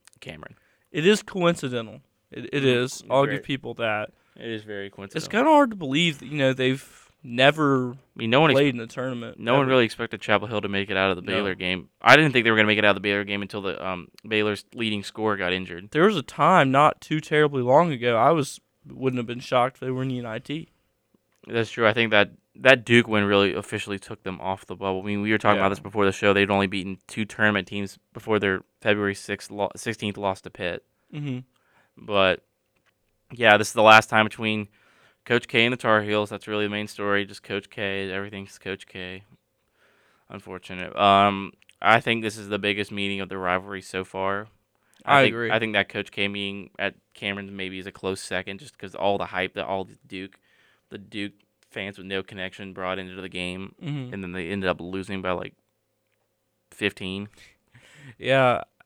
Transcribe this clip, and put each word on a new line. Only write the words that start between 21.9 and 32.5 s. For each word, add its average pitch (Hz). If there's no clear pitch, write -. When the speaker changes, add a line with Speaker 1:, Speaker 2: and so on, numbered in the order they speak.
Speaker 1:
think 117
that, 101
that 127
Duke 117
win 107
really 101
officially 101
took -
them 92
off 95
the 92
bubble. 95
I 101
mean, 104
we 104
were 110
talking 104
Speaker 2:
Yeah. 98
Speaker 1:
about 98
this 98
before 101
the 95
show. 101
They'd 98
only 98
beaten 95
two 110
tournament 104
teams 101
before 110
their 95
February 104
sixth -
lo-, 101
sixteenth 107
loss 98
to -
Pitt. 87
Speaker 2:
Mm-hmm. 143
Speaker 1:
But, 98